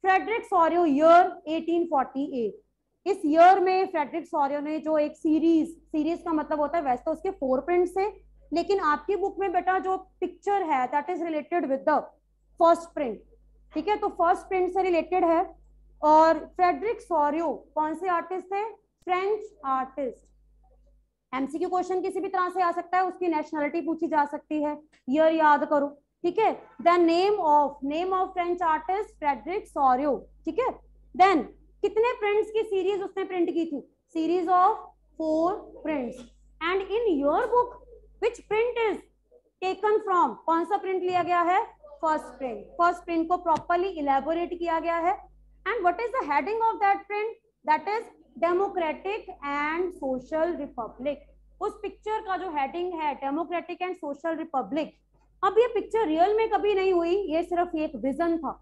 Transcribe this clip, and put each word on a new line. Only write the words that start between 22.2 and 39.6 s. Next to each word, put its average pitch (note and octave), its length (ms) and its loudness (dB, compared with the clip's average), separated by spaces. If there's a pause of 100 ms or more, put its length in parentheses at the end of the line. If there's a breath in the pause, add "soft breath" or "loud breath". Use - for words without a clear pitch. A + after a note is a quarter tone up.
भी G4 80 -6
तरह F#4 200 -2
से F4+ 140 -2
आ F4 100 2
सकता F4 260 -4
है, F#4+ 60 2
उसकी F4+ 240 -2
nationality D4+ 520 -2
पूछी D#4+ 280 -4
जा D4 160 2
सकती D4 380 -6
है, D4 160 -4 (300 soft breath)
Year D#4 240 4
याद D4+ 320 4
करो, D4 240 0 (360)
ठीक F4 140 0
है। G4 160 2 (280)
The E4+ 180 6
name F4 460 4
of, D4 300 4 (100)
name F4 280 -2
of F#4 180 -2
French F4 360 -2
artist F#4 500 -2
Frederick D4 480 -4
सोरियो, C4+ 500 2 (280)
ठीक D#4+ 140 -4
है। B4 100 0 (460)
Then F4 300 6 (380)
कितने A4 380 2
prints G#4 300 0
की G#4+ 140 0
series G4 380 -2
उसने F#4+ 220 -6
print F4+ 260 -2
की D#4+ 160 -2
थी? D4 200 -8 (280)
Series E4 400 0
of F#4 220 4 (420)
four D#4+ 340 0 (300)
prints। C#4 440 -6 (340)
And F#4+ 380 -2
in A#4 180 0
your D4+ 320 2
book A#4+ 300 0 (440)
which - 260 -4
print A#4 360 0
is F#4+ 140 -2 (640)